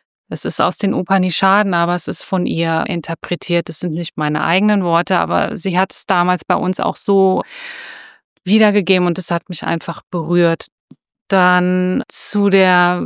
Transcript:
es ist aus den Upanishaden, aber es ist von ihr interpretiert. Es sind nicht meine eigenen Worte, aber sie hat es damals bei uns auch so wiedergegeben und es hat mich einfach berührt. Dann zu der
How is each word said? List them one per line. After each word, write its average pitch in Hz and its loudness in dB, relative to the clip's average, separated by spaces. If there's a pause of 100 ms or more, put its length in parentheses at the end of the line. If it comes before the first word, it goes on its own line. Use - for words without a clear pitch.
(300)
es - -6
ist - -2
aus 175 0
den 196 0
Upanishaden, 190 2
aber 170 0
es - -6
ist - -6
von 180 -2
ihr 165 -2
interpretiert. 170 -4
Es - -10
sind 170 -4
nicht 170 -8
meine 151 0
eigenen 196 2
Worte, 170 0
aber 165 0
sie 170 -4
hat 190 0
es - -8
damals 180 0
bei 180 0
uns 175 -2
auch - -2
so 190 2 (1000)
wiedergegeben 196 4
und 170 0
es - -6
hat 170 -4
mich 175 -10
einfach 165 -6
berührt. 170 0 (600)
Dann 180 2
zu - 0
der 180 4